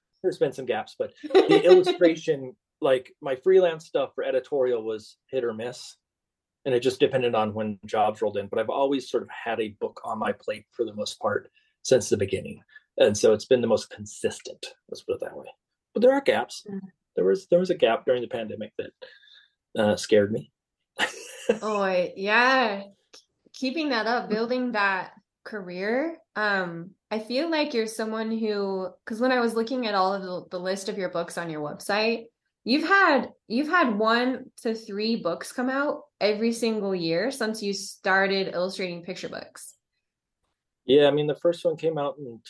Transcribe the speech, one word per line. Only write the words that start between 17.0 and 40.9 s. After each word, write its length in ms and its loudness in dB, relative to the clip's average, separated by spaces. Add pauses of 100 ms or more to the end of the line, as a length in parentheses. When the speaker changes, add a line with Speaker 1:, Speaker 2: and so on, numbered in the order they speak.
Speaker 1:
There 100 2
was, 220 2
there 120 6
was 100 0
a 60 0
gap 300 2
during 160 0
the 60 -8
pandemic 500 -8
that, 140 -10 (880)
uh, 140 4
scared 360 4
me. 200 -6 (480)
<laughs> 100 -2 (540)
Speaker 2:
Oh, 200 -2 (320)
yeah. 680 2 (720)
Keeping 340 -4
that 160 0
up, 240 -2
building 440 -2
that 400 0 (300)
career. 760 -4 (160)
Um, 560 -2 (180)
I 80 -4
feel 320 -4
like 240 -2
you're 140 0
someone 420 -6
who, 600 -2 (140)
'cause 160 -8
when 120 2
I 80 2
was 160 0
looking 320 -2
at 80 0
all 180 4
of 80 -4
the, 240 -8 (120)
the 60 -8
list 260 -4
of 100 -6
your 100 -2
books 300 -6
on 100 -6
your 120 -6
website, 640 -2 (400)
you've 220 0
had, 440 4 (160)
you've 200 -2
had 300 2
one 540 2 (100)
to 140 -2
three 400 -4
books 360 -4
come 200 -2
out 320 -2 (180)
every 300 2
single 420 -2
year 380 -2
since 320 -6
you 100 -2
started 800 0
illustrating 500 -6
picture 260 -10
books. 440 -16 (1120)
Speaker 1:
Yeah, 220 8